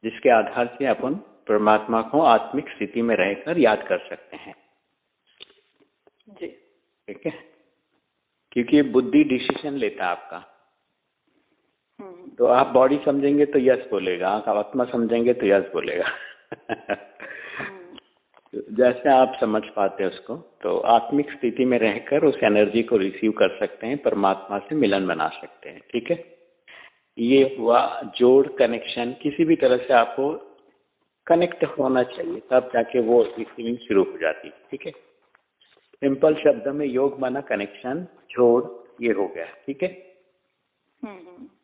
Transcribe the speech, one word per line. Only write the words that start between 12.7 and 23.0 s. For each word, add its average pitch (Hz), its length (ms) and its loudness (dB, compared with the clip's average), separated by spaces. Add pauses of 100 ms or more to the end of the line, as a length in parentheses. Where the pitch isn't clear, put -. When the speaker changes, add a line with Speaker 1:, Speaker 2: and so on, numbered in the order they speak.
Speaker 1:
समझेंगे 143 420 2
तो 143 120 0
यस 127 320 2
बोलेगा, 92 380 -2
आप 107 200 -2
आत्मा 104 360 -2
समझेंगे 117 500 0
तो 113 120 -2
यस 98 260 4
बोलेगा। 87 340 -4 (460)
<laughs> - 440 -10 (640)
Speaker 2:
हम्म। 381 220 -14 (760)
Speaker 1:
जैसे 120 560 2
आप 131 300 4
समझ 110 240 0
पाते 98 400 -2
हैं 90 60 -2
उसको, - 260 -14
तो - 420 -6
आत्मिक 143 520 2
स्थिति 123 340 -4
में 123 140 2
रहकर 117 460 0
उस 143 200 4
एनर्जी 107 380 4
को 113 140 0
रिसीव 98 360 0